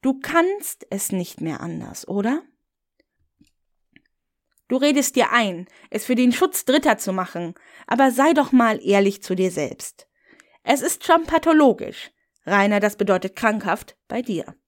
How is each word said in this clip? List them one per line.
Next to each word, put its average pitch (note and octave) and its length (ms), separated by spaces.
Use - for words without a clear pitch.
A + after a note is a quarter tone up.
Du C4+ 180
kannst F4+ 720
es G3 200
nicht F3+ 300
mehr D#3+ 180
anders, - 480
oder? A3 360
Du B3+ 80
redest C#4 380
dir A#3 160
ein, F#3+ 360
es - 160
für B3+ 100
den B3 160
Schutz - 320
Dritter C#4 360
zu G3+ 120
machen, F3 440
aber C4 240
sei C4+ 220
doch C#4 180
mal A#3 300
ehrlich G3+ 420
zu F#3 100
dir F#3 160
selbst. - 580
Es C4+ 200
ist - 220
schon E4 220
pathologisch. D#4 840
Rainer, G3+ 340
das G#3 160
bedeutet F#3+ 400
krankhaft G#3 640
bei B3 140
dir. G#3 340